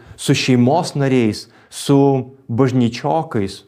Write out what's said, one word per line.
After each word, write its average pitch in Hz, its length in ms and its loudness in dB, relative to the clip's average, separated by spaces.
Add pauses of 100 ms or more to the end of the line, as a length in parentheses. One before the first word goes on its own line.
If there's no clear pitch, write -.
(160)
su - 180 0
šeimos 127 640 2
nariais, 131 520 0 (220)
su 139 640 0 (160)
bažnyčiokais, 123 1200 -2